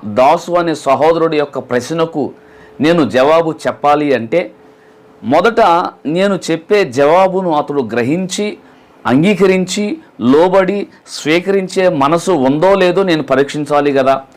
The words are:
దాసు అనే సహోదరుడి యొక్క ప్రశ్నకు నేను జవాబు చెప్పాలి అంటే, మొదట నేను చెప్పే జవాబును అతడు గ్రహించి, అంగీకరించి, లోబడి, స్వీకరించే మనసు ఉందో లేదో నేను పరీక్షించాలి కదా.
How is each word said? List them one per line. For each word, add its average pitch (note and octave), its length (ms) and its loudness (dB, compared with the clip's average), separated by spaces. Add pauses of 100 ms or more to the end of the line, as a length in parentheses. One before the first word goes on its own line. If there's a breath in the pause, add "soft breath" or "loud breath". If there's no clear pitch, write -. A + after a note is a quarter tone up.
దాసు C3+ 460 2
అనే E3+ 240 0
సహోదరుడి D#3+ 600 0
యొక్క C#3+ 220 -2
ప్రశ్నకు D3 760 -4 (480 loud breath)
నేను D#3 280 2
జవాబు D#3 420 2 (160)
చెప్పాలి D3 460 0
అంటే, A2+ 400 -2 (680 soft breath)
మొదట F#3+ 380 0 (440)
నేను F3+ 340 -2 (120)
చెప్పే E3 400 0
జవాబును F3+ 600 2
అతడు D3 300 -2
గ్రహించి, D3+ 760 -4 (480 loud breath)
అంగీకరించి, F#3+ 920 0 (240 loud breath)
లోబడి, F3+ 640 2 (200 loud breath)
స్వీకరించే F#3 840 -2
మనసు E3 420 0
ఉందో D#3 440 2
లేదో F#3 280 2
నేను D#3+ 200 -2
పరీక్షించాలి C#3+ 720 0
కదా. C3+ 300 0 (140 loud breath)